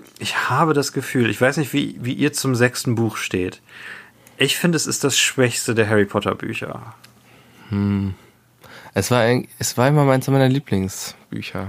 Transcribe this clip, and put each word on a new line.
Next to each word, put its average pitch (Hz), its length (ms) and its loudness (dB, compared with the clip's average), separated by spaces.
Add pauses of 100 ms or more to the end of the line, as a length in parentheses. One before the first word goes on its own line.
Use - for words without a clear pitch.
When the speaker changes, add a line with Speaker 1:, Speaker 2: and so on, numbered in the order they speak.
(200)
Speaker 1:
ich - 300 -4
habe 151 240 2
das 143 200 0
Gefühl, 123 360 0
ich 104 100 -4
weiß 139 180 4
nicht, 143 160 -2
wie, 139 280 -2
wie 123 120 -4
ihr 143 200 0
zum 135 220 -2
sechsten 120 400 2
Buch 113 220 0
steht. - 440 -4 (760)
Ich 135 200 0
finde, 175 200 2
es 139 100 -4
ist - 160 -4
das 135 140 0
schwächste - 580 0
der 107 140 2
Harry 104 160 4
Potter 101 300 -2
Bücher. - 600 -10 (720)
Speaker 2:
Hm. 101 440 0 (800)
Es - 180 0
war 123 100 6
ein, 120 260 2 (120)
es - 180 -4
war 120 100 4
immer 143 240 4
eins 131 160 2
meiner 135 220 4
Lieblingsbücher. 98 1200 -4